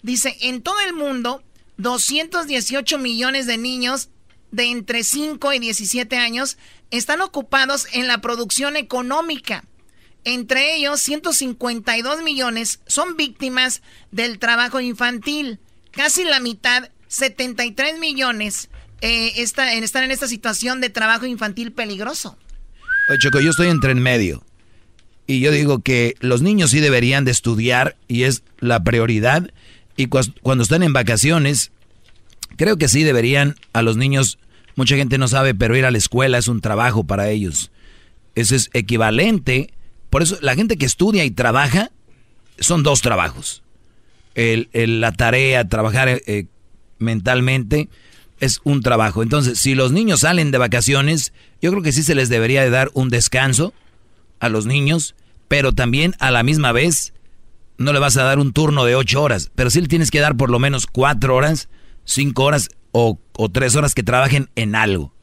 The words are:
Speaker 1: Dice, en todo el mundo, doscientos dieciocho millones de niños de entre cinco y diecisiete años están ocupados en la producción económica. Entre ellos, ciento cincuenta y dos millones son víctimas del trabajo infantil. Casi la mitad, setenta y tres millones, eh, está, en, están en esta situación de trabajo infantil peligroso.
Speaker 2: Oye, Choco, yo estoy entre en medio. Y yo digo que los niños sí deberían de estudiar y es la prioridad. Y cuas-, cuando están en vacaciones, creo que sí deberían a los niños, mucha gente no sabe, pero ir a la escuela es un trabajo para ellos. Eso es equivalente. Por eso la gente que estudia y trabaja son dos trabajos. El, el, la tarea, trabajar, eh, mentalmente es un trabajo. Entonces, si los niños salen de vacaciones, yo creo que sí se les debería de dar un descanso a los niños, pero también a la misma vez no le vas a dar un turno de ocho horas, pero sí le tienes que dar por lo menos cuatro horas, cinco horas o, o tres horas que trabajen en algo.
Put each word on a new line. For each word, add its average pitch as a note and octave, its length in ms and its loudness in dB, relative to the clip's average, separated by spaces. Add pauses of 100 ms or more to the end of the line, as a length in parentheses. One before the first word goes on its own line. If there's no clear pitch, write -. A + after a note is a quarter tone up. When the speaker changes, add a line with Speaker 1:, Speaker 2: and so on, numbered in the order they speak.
Speaker 1:
Dice, B3 400 -4
en B3+ 200 -6
todo F#4+ 140 -4 (120)
el F4 60 -6
mundo, C4+ 500 -6 (340)
doscientos D4 720 -4
dieciocho C4+ 500 -4
millones B3+ 500 -4
de A#3 100 -4
niños B3+ 520 -6 (420)
de A#3+ 140 -2
entre A#3+ 380 -4
cinco C#4+ 500 -4
y B3+ 60 -2
diecisiete A#3 580 -4
años A#3+ 400 -4 (340)
están C#4+ 300 -4
ocupados C4+ 720 -2
en B3 140 -4
la A#3+ 140 -2
producción A#3+ 560 -4
económica. B3+ 880 -6 (580)
Entre B3+ 520 -2
ellos, C#4+ 260 -2
ciento D4+ 320 -4
cincuenta A#3+ 640 -6
y A#3 40 -4
dos D4 220 -6
millones B3 640 -4
son E4+ 300 -4
víctimas B3+ 640 -4 (300)
del A3+ 280 -6
trabajo A#3+ 400 -2
infantil. B3 800 -6 (320)
Casi D4 320 -2
la D4 160 0
mitad, B3 500 -4 (180)
setenta B3+ 580 -4
y A#3 60 -8
tres D4+ 280 -4
millones, B3+ 680 -6 (320)
eh, A3+ 360 -2
está, A#3+ 360 -2
en, A3+ 100 -4
están C4 200 -4
en C4 80 -4
esta C4+ 160 -6
situación A#3 540 -6
de B3 80 -4
trabajo A3+ 360 -2
infantil A3 460 -8
peligroso. G#3+ 680 -8 (720)
Speaker 2:
Oye, C#3 100 2
Choco, C#3+ 200 2
yo D#3+ 120 4
estoy F3 160 2
entre C3+ 240 2
en B2+ 100 2
medio. A2 420 0 (840)
Y C3+ 140 0
yo D3 100 2
digo C#3+ 280 2
que A#2+ 400 0
los B2 220 0
niños F3+ 300 2
sí D3 80 4
deberían C3+ 460 2
de B2+ 60 2
estudiar B2 640 0 (120)
y B2 160 0
es C3 200 0 (160)
la A#2+ 240 0
prioridad. A#2 680 2 (440)
Y C3 120 0
cuas-, C3 340 0
cuando B2+ 220 2
están D#3+ 200 2
en D#3 100 2
vacaciones, C#3 760 2 (840)
creo G3 200 2
que D3 100 0
sí D3 160 4
deberían C#3 520 2 (180)
a A2+ 100 2
los A2+ 120 2
niños, C3+ 440 0 (360)
mucha C3 200 2
gente C3+ 240 0
no C3 80 2
sabe, C3+ 260 2
pero A2+ 240 2
ir C3 80 2
a B2+ 60 2
la A#2 80 0
escuela B2+ 400 2
es A#2 80 -2
un A2+ 140 -2
trabajo A2 440 0
para G2+ 240 -2
ellos. G2 420 -4 (640)
Eso A#2 200 2
es B2 180 0
equivalente. B2 960 0 (400)
Por C#3+ 100 2
eso F3+ 200 0
la C3 140 0
gente G#3 220 0
que C#3 80 0
estudia F3+ 400 2
y A#2+ 60 0
trabaja C3 600 2 (680)
son E3+ 240 2
dos C#3+ 180 4
trabajos. F2+ 600 -2 (720)
El, A#2 380 0
el, A2+ 280 0
la A2+ 100 0
tarea, B2 560 2
trabajar, A2 420 0
eh, G#2 360 -2 (540)
mentalmente B2 880 0 (500)
es C3+ 240 -2
un C#3+ 180 2
trabajo. A2 420 2
Entonces, B2 360 0
si C3+ 160 0
los C3 160 2
niños G3 300 2
salen D#3 300 2
de C3+ 60 2
vacaciones, C#3 760 0 (280)
yo F3 100 2
creo G3+ 120 0
que D3+ 100 2
sí D3+ 100 0
se D3 120 2
les C3 140 2
debería A#2+ 320 2
de C3 80 4
dar C3 240 2
un C3 160 0
descanso C3 640 0 (640)
a A#2 100 -2
los G#2+ 160 -2
niños, C#3+ 500 0 (320)
pero C#3 260 2
también C3 460 2
a C3 120 2
la A#2 120 2
misma C#3+ 300 2
vez D#3 400 0 (640)
no C#3+ 160 0
le C3+ 60 2
vas C#3 180 4
a C3 60 4
dar C3+ 160 4
un C#3+ 140 2
turno D3 320 2
de A#2+ 100 4
ocho C3 260 2
horas, A#2+ 340 0
pero B2 140 2
sí E3+ 120 2
le E3 60 -2
tienes D#3+ 240 2
que D3 80 2
dar D3 160 2
por B2 140 2
lo A#2+ 100 4
menos C3+ 260 0
cuatro C3 500 2
horas, D3 340 0 (340)
cinco C3+ 400 0
horas C#3+ 260 2 (220)
o, A2+ 280 2 (140)
o A2 160 -2
tres B2+ 260 2
horas D3 200 2
que B2 80 0
trabajen B2+ 520 2
en A2 200 -2
algo. G2 480 0